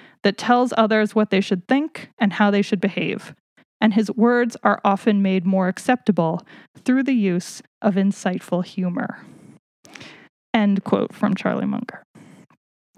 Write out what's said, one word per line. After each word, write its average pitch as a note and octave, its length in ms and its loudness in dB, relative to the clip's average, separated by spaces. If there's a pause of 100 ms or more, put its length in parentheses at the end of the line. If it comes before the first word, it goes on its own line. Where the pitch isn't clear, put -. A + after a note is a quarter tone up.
(240)
that G3 140 2
tells B3 400 2
others G#3+ 360 2
what G#3+ 160 2
they - 120 2
should F#3 260 -4
think C#4+ 500 -2
and G3 160 0
how G#3 160 4
they G3+ 120 2
should F#3+ 200 -2
behave. - 540 -6 (460)
And A3 120 4
his G#3 180 0
words A#3+ 520 2
are G#3 200 2
often G3+ 380 2
made F#3+ 240 0
more F#3+ 220 0
acceptable F3+ 760 0 (420)
through C4 200 2
the C4+ 100 0
use F#3+ 480 -2 (200)
of G#3 140 2
insightful F#3 680 -2
humor. F3+ 540 -6 (1300)
End G3+ 300 2
quote - 300 -2
from - 220 -2
Charlie - 300 -4
Munger. - 360 -8 (960)